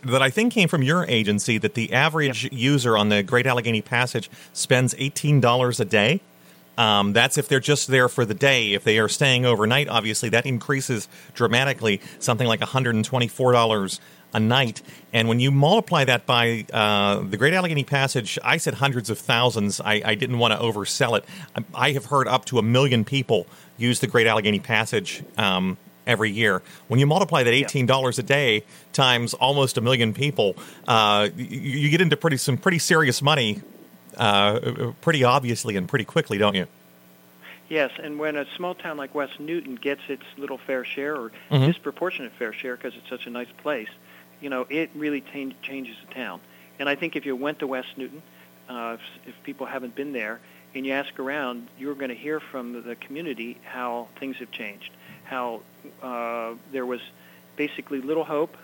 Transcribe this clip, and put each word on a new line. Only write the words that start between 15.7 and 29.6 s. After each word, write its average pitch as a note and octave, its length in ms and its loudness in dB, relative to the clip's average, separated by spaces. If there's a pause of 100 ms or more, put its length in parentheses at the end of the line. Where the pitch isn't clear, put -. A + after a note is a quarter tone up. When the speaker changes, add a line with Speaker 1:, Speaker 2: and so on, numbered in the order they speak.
Speaker 1:
that A#2+ 200 2
by, A#2 480 2
uh, G2+ 480 2
the G2 160 -4
Great C#3 160 4
Allegheny E3 320 0
Passage, C3+ 580 -2
I C3+ 140 2
said C#3 160 -2
hundreds B2+ 360 -2
of G#2+ 100 -2
thousands. A2+ 600 2
I, G#2+ 240 0
I G#2+ 120 0
didn't B2 240 -2
want A2+ 140 4
to - 60 -4
oversell A2+ 580 0
it. - 60 -2 (320)
I, A2+ 80 -6 (100)
I C3 200 2
have C#3 120 -4
heard C3+ 220 2
up B2+ 180 0
to B2 140 0
a G#2 40 4
million B2 420 4
people A#2 420 0 (300)
use A#2+ 240 0
the C3 60 0
Great A2+ 200 4
Allegheny G#2+ 320 2
Passage, A2 640 -2 (140)
um, F#2 400 0 (280)
every A2 260 0
year. G2+ 300 2 (260)
When B2 120 2
you C#3 80 6
multiply D#3 360 2
that A#2 100 4
Speaker 2:
Yeah. C3 120 4
Speaker 1:
eighteen B2+ 200 -2
dollars C3 340 0
a A#2 40 -2
day B2 400 2 (300)
times A#2+ 400 2
almost C3+ 440 2